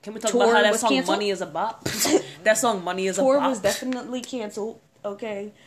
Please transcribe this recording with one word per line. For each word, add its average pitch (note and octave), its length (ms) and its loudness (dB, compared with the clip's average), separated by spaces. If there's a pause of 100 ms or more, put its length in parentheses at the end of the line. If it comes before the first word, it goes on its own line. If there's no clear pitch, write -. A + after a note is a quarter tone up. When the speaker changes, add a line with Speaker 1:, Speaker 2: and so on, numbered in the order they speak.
Speaker 1:
Can G#3 100 -12
we A3 60 -12
talk G#3+ 120 -2
Speaker 2:
tour A#3+ 140 4
Speaker 1:
about A3+ 100 6
how G#3+ 80 6
that G#3 100 4
Speaker 2:
was A3+ 80 0
Speaker 1:
song A#3 80 2
Speaker 2:
canceled? B3 280 2
Speaker 1:
Money G#3 120 0
Is F#3 120 -2
a F3 40 -2
Bop? E3+ 480 -6
<laughs> - 40 -6 (460)
That A3 140 4
song G#3+ 260 0
Money F#3 220 -2
Is F#3+ 140 0
a - 20 2
Speaker 2:
Tour C4+ 180 4
Speaker 1:
Bop. C4+ 120 2
Speaker 2:
was A3 80 -4
definitely B3 640 -2
canceled, A3 580 -8 (260)
okay? G#3 460 -8 (160)